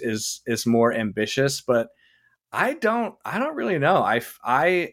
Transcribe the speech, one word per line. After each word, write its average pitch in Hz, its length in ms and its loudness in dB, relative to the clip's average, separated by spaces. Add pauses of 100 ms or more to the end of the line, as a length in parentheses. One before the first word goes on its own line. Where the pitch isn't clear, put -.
is, 110 440 -6
is 117 200 -4
more 117 260 4
ambitious. 110 680 -2
But 117 280 0 (640)
I 208 220 -2
don't, 233 400 -2 (100)
I 156 140 -6
don't 294 180 -4
really 226 220 -2
know. 147 240 4
I 104 160 2
f-, - 260 -10
I 165 480 2